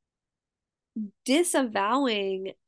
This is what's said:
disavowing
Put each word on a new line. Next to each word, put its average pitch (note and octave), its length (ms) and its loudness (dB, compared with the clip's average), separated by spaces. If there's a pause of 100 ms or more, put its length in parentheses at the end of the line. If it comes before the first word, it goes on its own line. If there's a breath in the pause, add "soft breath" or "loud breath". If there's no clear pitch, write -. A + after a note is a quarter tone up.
(1200)
disavowing A3 1300 0 (140)